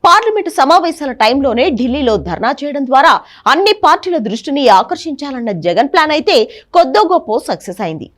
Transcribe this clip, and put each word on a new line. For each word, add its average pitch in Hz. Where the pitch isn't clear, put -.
పార్లమెంటు 415
సమావేశాల 320
టైంలోనే 247
ఢిల్లీలో 247
ధర్నా 180
చేయడం 285
ద్వారా 269
అన్ని 349
పార్టీల 349
దృష్టిని 254
ఆకర్షించాలన్న 262
జగన్ 175
ప్లాన్ 311
అయితే 302
కొద్దో 339
గొప్పో 320
సక్సెస్ 190
అయింది. 160